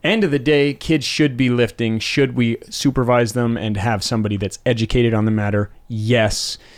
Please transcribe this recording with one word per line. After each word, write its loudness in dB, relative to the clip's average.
end 2
of 0
the 0
day, 2
kids -2
should 0
be 2
lifting. 0
Should 0
we 0
supervise 0
them 0
and -4
have -2
somebody -2
that's -6
educated 2
on 2
the 2
matter? 0
Yes. 0